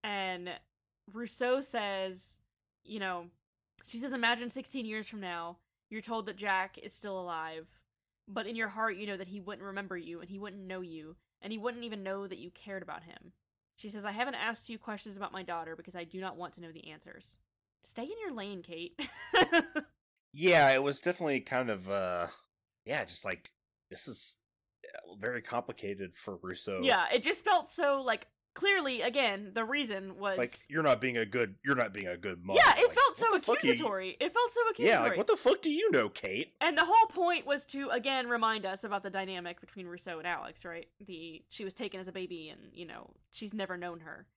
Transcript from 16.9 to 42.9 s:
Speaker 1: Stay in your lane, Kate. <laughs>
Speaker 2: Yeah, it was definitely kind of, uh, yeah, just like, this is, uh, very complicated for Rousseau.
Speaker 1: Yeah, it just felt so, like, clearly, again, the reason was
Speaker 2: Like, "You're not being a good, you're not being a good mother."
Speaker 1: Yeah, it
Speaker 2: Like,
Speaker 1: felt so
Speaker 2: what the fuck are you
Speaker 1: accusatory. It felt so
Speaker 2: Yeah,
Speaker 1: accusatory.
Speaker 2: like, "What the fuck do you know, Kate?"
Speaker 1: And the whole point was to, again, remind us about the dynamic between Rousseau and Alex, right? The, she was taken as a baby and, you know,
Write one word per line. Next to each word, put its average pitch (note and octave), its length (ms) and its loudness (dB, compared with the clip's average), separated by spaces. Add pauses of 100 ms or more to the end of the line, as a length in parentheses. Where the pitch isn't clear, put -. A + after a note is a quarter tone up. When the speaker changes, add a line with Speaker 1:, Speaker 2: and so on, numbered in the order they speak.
Speaker 1:
Stay - 220 -10
in A4 160 -10
your F#4+ 100 -6
lane, G3+ 320 -8
Kate. E3+ 340 -10 (360)
<laughs> E4+ 420 6 (580)
Speaker 2:
Yeah, D3+ 380 8
it C3+ 120 6
was C#3+ 180 2
definitely D#3+ 400 2
kind B2+ 280 0
of, F#2+ 200 -4
uh, F2+ 380 2 (580)
yeah, A#2+ 200 -2
just - 180 -10
like, - 280 -6 (380)
this - 180 -10
is, - 280 -8 (580)
uh, F2 240 -14
very A2+ 240 -4
complicated G2+ 760 -6
for F#2+ 240 -10
Rousseau. F#2 420 -6
Speaker 1:
Yeah, G3+ 300 6
it A#3+ 100 2
just E4+ 220 -2
felt F4 240 4
so, C#4 320 2
like, A#3 260 -2 (280)
clearly, D4+ 460 2
again, G#3 520 0
the A3+ 100 0
reason G#3+ 540 -2
was G3 200 0
Speaker 2:
Like, A#2+ 200 0 (100)
"You're D#3 160 0
not B2+ 160 8
being B2 180 0
a A2+ 80 2
good, G#2 380 0
you're C#3 120 4
not A2 180 2
being G2 140 -4
a F2 100 -2
good F2 260 -4
mother." F#2+ 220 6
Speaker 1:
Yeah, - 140 10
it A#4+ 80 8
Speaker 2:
Like, A#4+ 100 2
Speaker 1:
felt B4+ 200 6
so A4+ 140 4
Speaker 2:
what F#4 100 4
the - 40 -12
fuck B3+ 180 2
are - 40 4
you B3 60 6
Speaker 1:
accusatory. G#3 460 -2
It E4 140 0
felt A#4+ 180 2
so A#4+ 140 0
Speaker 2:
Yeah, A4+ 60 4
Speaker 1:
accusatory. A#3 380 4
Speaker 2:
like, F3+ 80 2
"What - 100 2
the A4 80 6
fuck - 260 4
do D#4+ 80 -2
you F4+ 220 2
know, A2+ 180 4
Kate?" G#2 520 -4
Speaker 1:
And D#4 160 4
the D#4+ 80 6
whole A4 240 10
point F4 360 2
was C#4+ 220 0
to, C#4 220 -4
again, B3+ 380 2
remind A3 380 2
us F#3+ 180 -4
about G3+ 200 -2
the G3 80 -4
dynamic F#3 500 -6
between F#3 260 -14
Rousseau F3 300 -10
and E3 100 -10
Alex, - 380 -6
right? E3+ 220 -10 (180)
The, E3 440 -12
she - 140 -10
was F#3+ 120 -6
taken G3+ 240 -8
as F#3 80 -8
a F#3 40 -10
baby F3 380 -8
and, - 240 -18
you E3+ 120 -12
know, - 260 -14 (200)